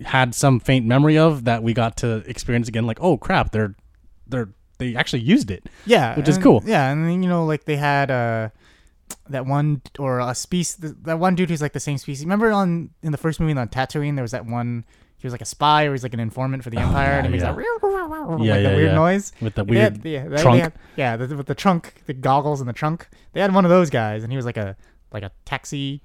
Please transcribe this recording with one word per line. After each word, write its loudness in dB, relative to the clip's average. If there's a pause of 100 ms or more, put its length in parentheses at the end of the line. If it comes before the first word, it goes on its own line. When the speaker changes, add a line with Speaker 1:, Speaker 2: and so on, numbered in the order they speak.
Speaker 1:
had 0
some 4
faint 2
memory 6
of 4
that 0
we 0
got 0
to -2
experience -2
again. -2
Like, -4
"Oh, 4
crap, 0
they're, -2 (500)
they're, -6 (260)
they -6
actually -2
used 4
it." -10 (160)
Speaker 2:
Yeah, 4
Speaker 1:
Which 0
is 4
Speaker 2:
and, 0
Speaker 1:
cool. 8
Speaker 2:
yeah, 2
and -2
then, 0
you 0
know, 0
like, -4
they -2
had, 0
uh, -2 (800)
that -6
one, 0 (180)
or -2
a -2
species, -4
th-, -12 (100)
that -4
one 2
dude 0
who's, -2
like, -4
the -4
same -4
species. -10
Remember 2
on, 0 (120)
in -4
the -4
first -4
movie 0
on -4
Tatooine, -4
there -4
was -6
that -8
one, -4 (320)
he -16
was, -6
like, -12
a -14
spy 2
or 0
he's, -6
like, -8
an -4
informant -4
for -10
the -6
Speaker 1:
Oh, 0
Speaker 2:
Empire, 2
Speaker 1:
yeah, 2
Speaker 2:
and 0
he 0
makes 0
Speaker 1:
yeah. -2
Speaker 2:
that, -6
like, -4
Speaker 1:
Yeah, 2
Speaker 2:
the 2
Speaker 1:
yeah, 2
Speaker 2:
weird 4
Speaker 1:
yeah. 2
Speaker 2:
noise? 2 (100)
Speaker 1:
With -4
the -2
Speaker 2:
They 2
had, 2
Speaker 1:
weird -10
Speaker 2:
yeah, -6
they, -6
they 2
Speaker 1:
trunk. 6
Speaker 2:
had, -2 (220)
yeah, 0
the, -6
with -8
the -2
trunk, -2
the -10
goggles 0
and -6
the -6
trunk. -4 (260)
They -2
had 2
one 6
of 4
those 6
guys, -2
and -8
he -4
was, -6
like, -6
a, -6 (360)
like, -10
a -12 (140)
taxi, -8